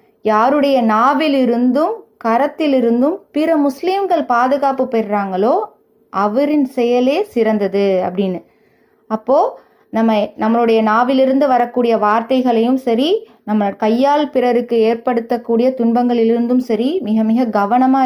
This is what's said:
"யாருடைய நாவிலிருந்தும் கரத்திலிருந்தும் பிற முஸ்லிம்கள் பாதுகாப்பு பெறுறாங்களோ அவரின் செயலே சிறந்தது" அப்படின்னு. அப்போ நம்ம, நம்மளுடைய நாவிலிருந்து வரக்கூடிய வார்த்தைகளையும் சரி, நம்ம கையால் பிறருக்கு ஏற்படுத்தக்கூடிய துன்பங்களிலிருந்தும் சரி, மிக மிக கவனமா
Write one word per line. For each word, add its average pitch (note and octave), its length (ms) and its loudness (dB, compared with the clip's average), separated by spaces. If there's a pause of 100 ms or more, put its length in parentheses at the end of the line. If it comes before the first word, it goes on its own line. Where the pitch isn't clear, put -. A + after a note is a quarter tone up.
(220)
"யாருடைய C4 640 2
நாவிலிருந்தும் B3+ 1080 0 (340)
கரத்திலிருந்தும் C4 920 0 (120)
பிற D#4+ 260 0
முஸ்லிம்கள் E4+ 680 -2
பாதுகாப்பு C4 580 0
பெறுறாங்களோ G#3 840 -2 (440)
அவரின் C4+ 560 0
செயலே B3+ 580 0
சிறந்தது" G3+ 840 0
அப்படின்னு. F#3 400 -4 (640)
அப்போ C#4+ 520 -2 (320)
நம்ம, A3+ 300 0
நம்மளுடைய A3+ 600 0
நாவிலிருந்து C4 680 2
வரக்கூடிய A#3+ 500 0
வார்த்தைகளையும் A#3 760 0
சரி, C4 540 -2 (160)
நம்ம G#3 260 -2
கையால் C4+ 580 0
பிறருக்கு A#3+ 480 0
ஏற்படுத்தக்கூடிய A#3 960 0
துன்பங்களிலிருந்தும் A#3+ 840 0
சரி, A#3+ 420 -2
மிக A3 240 -2
மிக A3+ 220 0
கவனமா B3 600 0